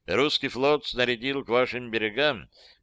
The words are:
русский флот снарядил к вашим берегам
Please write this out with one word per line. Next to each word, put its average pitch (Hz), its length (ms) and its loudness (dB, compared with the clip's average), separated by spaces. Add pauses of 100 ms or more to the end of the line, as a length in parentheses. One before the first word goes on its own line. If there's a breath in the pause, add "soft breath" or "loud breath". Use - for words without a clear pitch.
русский 135 420 0
флот 143 380 2
снарядил 123 580 -2
к - 40 -10
вашим 123 420 0
берегам 110 580 0 (340 soft breath)